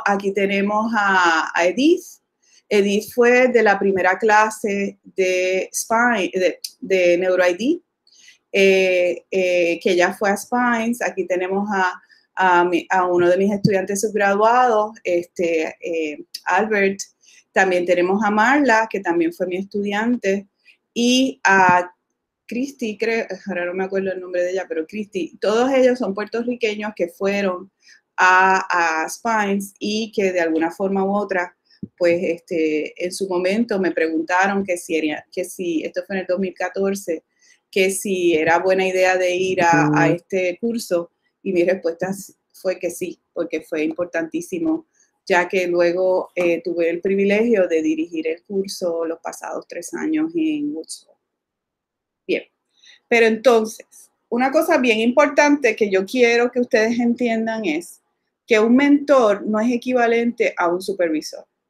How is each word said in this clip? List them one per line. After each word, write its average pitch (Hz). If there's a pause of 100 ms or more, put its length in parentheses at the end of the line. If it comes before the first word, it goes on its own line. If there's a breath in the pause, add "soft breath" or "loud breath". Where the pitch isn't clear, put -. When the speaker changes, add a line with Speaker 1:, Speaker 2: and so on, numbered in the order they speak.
Speaker 1:
aquí 196
tenemos 202
a, 185
a 170
Edith. 285 (680 soft breath)
Edith 202
fue 247
de 233
la 196
primera 190
clase 208
de 185
Spine, 226
de, 185 (200)
de 180
Neuro 180
I 180
D, 262 (720 soft breath)
eh, 190
eh, 180
que 190
ya 175
fue 202
a 202
Spines. 240
Aquí 180
tenemos 185
a, 185 (360 soft breath)
a 180
mi, 180
a 185
uno 175
de 180
mis 196
estudiantes 196
subgraduados, 214
este, 170
eh, 160 (200)
Albert. 196 (520 soft breath)
También 180
tenemos 180
a 208
Marla, 220
que 202
también 170
fue 180
mi 180
estudiante, 202 (460 soft breath)
y 254
a 180 (580)
Christy, 233
creo, 226 (220)
ahora 175
no 175
me 190
acuerdo 190
el 185
nombre 180
de 180
ella, 185
pero 160
Christy, 202
todos 226
ellos 254
son 202
puertorriqueños 214
que 175
fueron 196 (460 soft breath)
a, 185
a 165
Spines 202
y 214
que 190
de 180
alguna 165
forma 190
u 196
otra, 190 (420 soft breath)
pues, 175
este, 160
en 180
su 190
momento 190
me 180
preguntaron 180
que 185
si 160
era, 156
que 180
si, 170
esto 175
fue 196
en 185
el 180
dos 180
mil 185
catorce, 196 (480 soft breath)
que 190
si 185
era 160
buena 190
idea 185
de 180
ir 185
a, 165
a 156
Speaker 2:
Mm. 165
Speaker 1:
este 180
curso, 220 (300)
y 196
mi 175
respuesta 180
s-, 196 (180)
fue 185
que 175
sí, 175 (100)
porque 160
fue 156
importantísimo, 165 (380)
ya 175
que 180
luego, 175
eh, 170
tuve 170
el 170
privilegio 196
de 160
dirigir 160
el 165
curso 190
los 165
pasados -
tres -
años 156
en 151
Woodsboro. - (1080)
Bien, - (640 soft breath)
pero 233
entonces, 220 (420)
una 254
cosa 330
bien 240
importante 285
que 208
yo 190
quiero 240
que -
ustedes 233
entiendan 226
es 156 (460)
que 220
un 233
mentor 269
no 214
es 233
equivalente 240
a 175
un 175
supervisor. 170 (240)